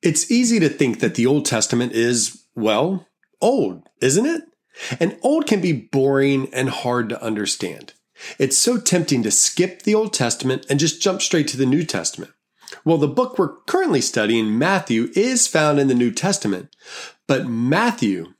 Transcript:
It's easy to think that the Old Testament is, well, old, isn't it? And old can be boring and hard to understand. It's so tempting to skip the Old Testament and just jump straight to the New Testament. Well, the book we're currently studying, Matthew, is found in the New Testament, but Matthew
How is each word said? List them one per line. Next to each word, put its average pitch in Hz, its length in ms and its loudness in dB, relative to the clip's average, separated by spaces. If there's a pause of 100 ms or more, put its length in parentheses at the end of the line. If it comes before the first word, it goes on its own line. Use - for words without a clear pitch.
It's - 260 0
easy 233 300 2
to 160 80 4
think 127 320 0
that 107 140 0
the 120 100 0
Old 139 220 2
Testament 120 460 -2
is, 113 520 -2 (100)
well, 123 540 -2 (320)
old, 151 480 0 (140)
isn't 147 240 2
it? 330 160 -4 (580)
And 180 220 0
old 302 240 0
can 202 160 2
be 175 100 0
boring 139 800 0
and 127 160 -2
hard 123 400 -2
to 113 140 -8
understand. 107 720 -6 (440)
It's 135 200 0
so 240 180 2
tempting 160 460 0
to 107 80 -2
skip - 540 0
the 208 100 4
Old 214 180 0
Testament 131 560 -2
and 139 100 0
just 156 220 -2
jump 196 220 0
straight 151 260 0
to - 80 -8
the 135 80 2
New 143 200 2
Testament. - 480 -8 (520)
Well, 160 140 4
the 143 100 2
book 247 300 -2
we're 175 240 0
currently 302 400 0
studying, 110 560 0
Matthew, 127 560 2
is 240 340 2
found 151 320 2
in 139 80 4
the 135 60 4
New 120 160 2
Testament, 104 640 -4 (500)
but 127 200 0
Matthew 120 920 0